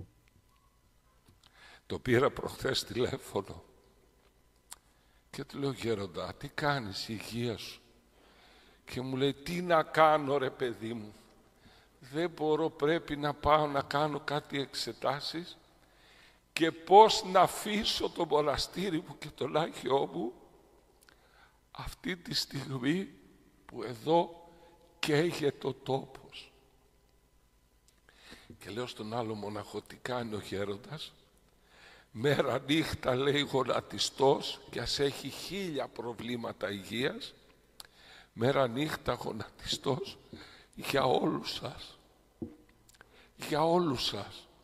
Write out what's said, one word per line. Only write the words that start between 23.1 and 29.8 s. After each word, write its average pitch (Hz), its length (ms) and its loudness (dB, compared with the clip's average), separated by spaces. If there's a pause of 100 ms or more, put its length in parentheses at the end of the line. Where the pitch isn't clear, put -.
που 120 180 -12
εδώ 127 680 0 (500)
καίγεται 151 680 2
ο 131 60 0
τόπος;» - 800 -6 (2000)
Και - 100 -14
λέω 120 180 -4
στον 110 260 -8
άλλο 113 220 -2
μοναχό, 104 460 -8